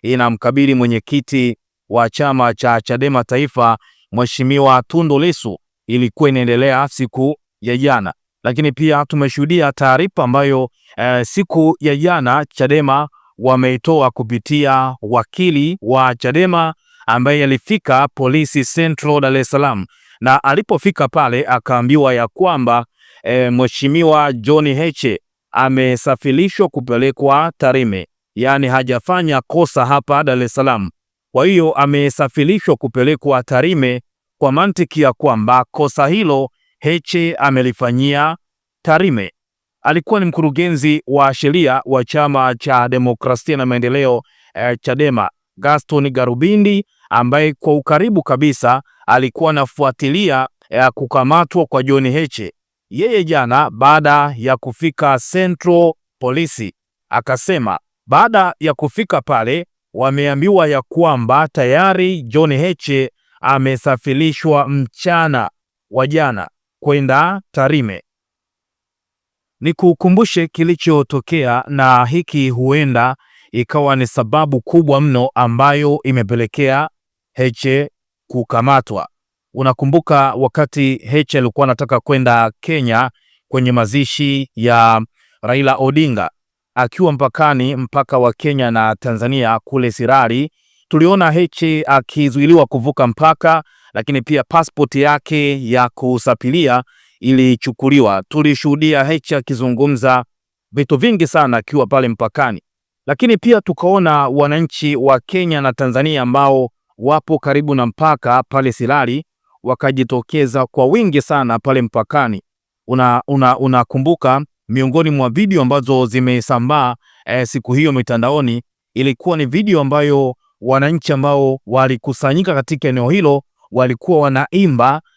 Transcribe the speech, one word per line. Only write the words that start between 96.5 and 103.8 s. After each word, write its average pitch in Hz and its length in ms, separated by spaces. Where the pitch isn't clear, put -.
ilichukuliwa. 127 1080
Tulishuhudia 151 760
Heche 156 320
akizungumza 127 880
vitu 143 240
vingi 170 300
sana 139 300
akiwa 123 300
pale 131 220
mpakani, 117 540
lakini 226 300
pia 233 240
tukaona 170 680